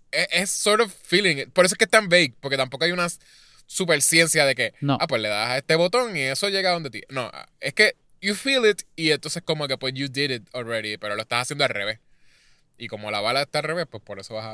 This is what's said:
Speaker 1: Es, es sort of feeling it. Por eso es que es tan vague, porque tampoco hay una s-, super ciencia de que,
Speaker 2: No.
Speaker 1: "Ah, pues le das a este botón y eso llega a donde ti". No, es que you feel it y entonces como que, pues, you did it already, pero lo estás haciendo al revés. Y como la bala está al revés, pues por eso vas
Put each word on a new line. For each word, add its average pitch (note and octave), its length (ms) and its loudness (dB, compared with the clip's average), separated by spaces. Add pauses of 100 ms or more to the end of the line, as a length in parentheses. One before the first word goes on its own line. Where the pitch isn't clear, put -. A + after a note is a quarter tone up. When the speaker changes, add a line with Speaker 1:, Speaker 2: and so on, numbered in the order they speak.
(120)
Speaker 1:
Es, E3 180 0
es F#3 200 0
sort G#3+ 320 2
of G3+ 200 -4
feeling F3 360 2
it. - 140 -8
Por F3+ 120 8
eso F#3 100 2
es - 40 -6
que A3 80 4
es - 40 0
tan G#3+ 180 4
vague, E3+ 320 4
porque C#3 160 -4
tampoco C3 280 -2
hay F3 80 0
una F3 140 -2
s-, E3+ 120 -6 (480)
super E3 360 0
ciencia D#3+ 440 4
de C3 80 2
que, A#2+ 260 -2
Speaker 2:
No. C#3+ 200 2
Speaker 1:
"Ah, E3 80 0
pues A#2+ 120 0
le G#2+ 80 -2
das G#2+ 200 -2
a B2+ 100 -2
este D#3+ 160 0
botón F#3 420 2
y D3 40 -2
eso C3+ 300 -2
llega F#3+ 200 0
a F3 40 2
donde D#3 160 -6
ti". G#2+ 180 -12
No, B2+ 200 -6 (300)
es - 160 -6
que G#3+ 220 4 (240)
you G3+ 160 -2
feel C4+ 340 0
it - 120 -2 (120)
y D#3 160 0
entonces D3+ 320 -2
como D3+ 240 -4
que, C3+ 120 -4
pues, C3 160 -6
you C#3 140 -6
did C3+ 220 -2
it A#2 240 -8
already, A2+ 420 -6
pero G#2 200 -6
lo A2+ 60 -4
estás A#2+ 200 -2
haciendo C#3+ 220 -2
al B2 60 2
revés. G#2 280 -6 (800)
Y A#2 100 -14
como G#2 240 -10
la G#2 100 -2
bala A#2+ 220 0
está D3+ 160 -6
al D3 60 -4
revés, D#3+ 260 -4
pues G#2+ 100 -16
por G2 200 -16
eso A2 140 -14
vas A2 200 -8